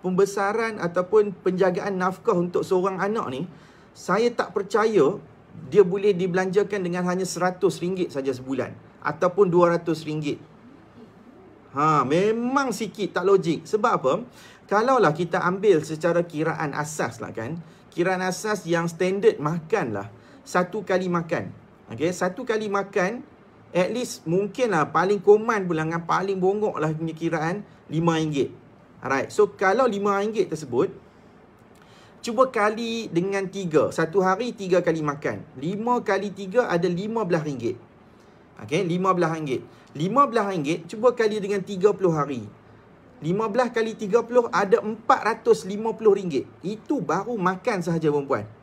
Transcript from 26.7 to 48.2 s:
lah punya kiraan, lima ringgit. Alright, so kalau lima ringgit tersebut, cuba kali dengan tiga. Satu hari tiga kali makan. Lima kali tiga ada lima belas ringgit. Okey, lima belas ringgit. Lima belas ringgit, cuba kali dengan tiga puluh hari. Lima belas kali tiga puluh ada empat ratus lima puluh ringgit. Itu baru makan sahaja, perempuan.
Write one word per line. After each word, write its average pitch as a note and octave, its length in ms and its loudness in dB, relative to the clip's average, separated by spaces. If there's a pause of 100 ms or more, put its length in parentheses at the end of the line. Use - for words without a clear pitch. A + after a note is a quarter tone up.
lah D#3 160 0
punya D#3+ 240 -6
kiraan, E3 480 -4 (240)
lima E3 320 2
ringgit. D3 320 0 (480)
Alright, C3 320 -2
so G#3 240 2
kalau G#3+ 320 4
lima G3+ 320 0
ringgit G#3 320 -2
tersebut, D3+ 400 -2 (1300)
cuba B3+ 320 2
kali A3+ 560 0
dengan F#3+ 400 -2
tiga. E3 480 0
Satu E3 240 0
hari F#3+ 320 0
tiga F3+ 320 0
kali E3 160 0
makan. C#3 560 -6
Lima G#3 480 -2
kali G3 320 -2
tiga G3+ 320 0
ada F3+ 240 0
lima G#3+ 320 -4
belas E3 240 -2
ringgit. A#2 320 -6 (800)
Okey, D3 240 -2
lima F3+ 320 2
belas D#3+ 240 0
ringgit. C3+ 240 -4 (320)
Lima G#3+ 320 2
belas G#3+ 240 0
ringgit, E3 400 -4
cuba A#3+ 240 2
kali G#3+ 240 0
dengan G3 240 -2
tiga G3+ 320 2
puluh F#3+ 160 2
hari. C#3 320 -2 (800)
Lima G3+ 240 0
belas A#3+ 240 0
kali A3+ 240 -2
tiga A3+ 320 0
puluh A#3+ 240 2
ada G3 320 2
empat A3 400 0
ratus A3 400 2
lima G#3 320 -6
puluh G3+ 240 4
ringgit. D3+ 240 -2 (160)
Itu A3 400 -4
baru G3 400 -2
makan F#3 400 0
sahaja, D#3+ 320 0
perempuan. C#3 320 0 (200)